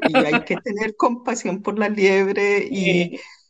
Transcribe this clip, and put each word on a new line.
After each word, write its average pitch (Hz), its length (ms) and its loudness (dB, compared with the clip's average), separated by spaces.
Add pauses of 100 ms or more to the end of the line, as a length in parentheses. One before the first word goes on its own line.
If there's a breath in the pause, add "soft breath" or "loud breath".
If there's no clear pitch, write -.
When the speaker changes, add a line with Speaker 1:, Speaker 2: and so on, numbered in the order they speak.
Speaker 1:
y 254 220 2
hay 190 200 0
que 180 120 -4
Speaker 2:
<laughs> - 20 -12
Speaker 1:
tener 220 380 -6
compasión 233 680 -2
por 208 160 -4
la 208 120 0
liebre 196 800 2
y, 175 420 0
Speaker 2:
Sí. - 80 -14 (300 loud breath)